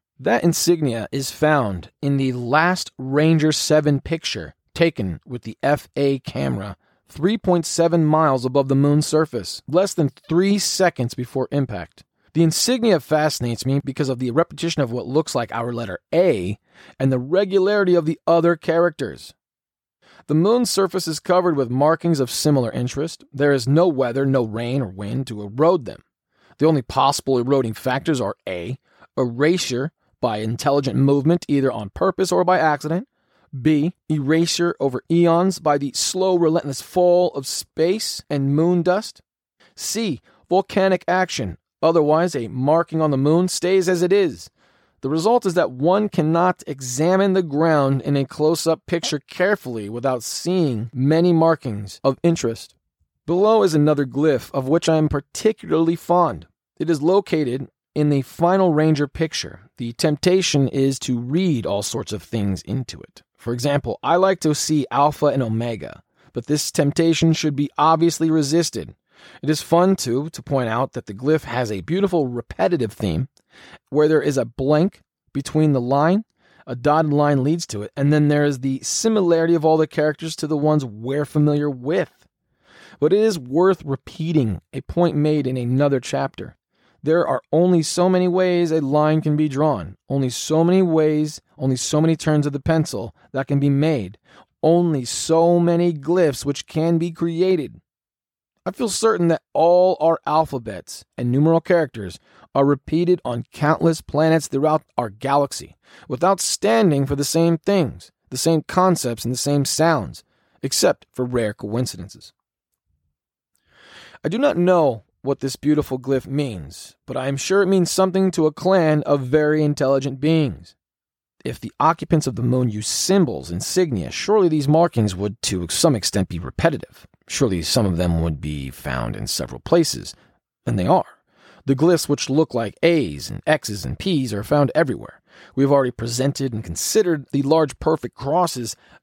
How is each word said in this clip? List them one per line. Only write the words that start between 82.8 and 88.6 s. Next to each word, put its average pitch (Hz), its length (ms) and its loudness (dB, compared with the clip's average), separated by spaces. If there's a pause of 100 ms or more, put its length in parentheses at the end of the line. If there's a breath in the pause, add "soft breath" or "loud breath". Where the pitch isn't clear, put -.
But 156 140 4
it 202 60 6
is 214 200 2
worth 160 440 0
repeating 139 800 -2 (120)
a 135 80 -10
point - 340 0
made 147 320 0
in 131 100 -4
another 131 420 0
chapter. 135 560 -8 (460)
There 160 260 2
are 131 140 -2 (100)
only 175 320 4
so 180 260 0
many 185 180 2
ways 180 440 0